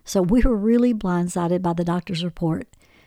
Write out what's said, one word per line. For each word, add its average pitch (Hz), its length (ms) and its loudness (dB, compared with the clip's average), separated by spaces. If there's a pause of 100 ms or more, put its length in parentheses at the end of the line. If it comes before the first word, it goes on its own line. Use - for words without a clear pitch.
so 190 200 0
we 202 180 4
were 240 160 4
really 240 380 2
blindsided 180 680 -2
by 170 140 -2
the 170 100 -2
doctor's 175 400 -4
report. 165 500 -4 (320)